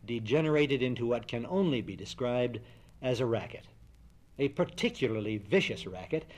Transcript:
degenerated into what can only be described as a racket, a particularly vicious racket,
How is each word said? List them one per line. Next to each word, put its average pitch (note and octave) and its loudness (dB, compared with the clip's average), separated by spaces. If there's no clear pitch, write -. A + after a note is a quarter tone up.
degenerated C#3 2
into A#2+ 0
what A#2+ 0
can A#2 -4
only F3 2
be F#2 -6
described A#2+ -2
as B2+ 0
a B2+ 2
racket, A2 -2
a C#3+ 2
particularly A2+ -2
vicious G2+ 0
racket, F#2+ -4